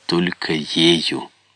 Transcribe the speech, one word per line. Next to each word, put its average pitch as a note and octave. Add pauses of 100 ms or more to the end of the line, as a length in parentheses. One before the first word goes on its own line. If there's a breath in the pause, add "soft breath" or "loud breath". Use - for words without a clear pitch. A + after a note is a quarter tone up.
только F3
ею». D#2+ (260)